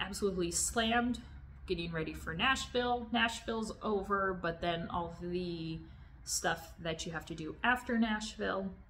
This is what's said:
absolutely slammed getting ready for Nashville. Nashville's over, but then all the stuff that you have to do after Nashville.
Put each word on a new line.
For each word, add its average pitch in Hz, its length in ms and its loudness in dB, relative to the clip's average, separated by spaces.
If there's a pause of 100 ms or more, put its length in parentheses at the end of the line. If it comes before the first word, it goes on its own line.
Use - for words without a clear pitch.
absolutely 185 500 0
slammed 233 720 2 (460)
getting 170 260 0
ready 160 200 -2
for 160 220 -6
Nashville. 247 760 2
Nashville's 226 600 2 (100)
over, 196 520 2
but 170 260 -2
then 170 300 0
all 170 320 -2
the 170 560 -2 (460)
stuff - 560 0
that 165 260 -2
you 170 60 -4
have 156 140 -6
to 165 80 -8
do 156 280 -6
after 240 360 4
Nashville. 214 760 0 (180)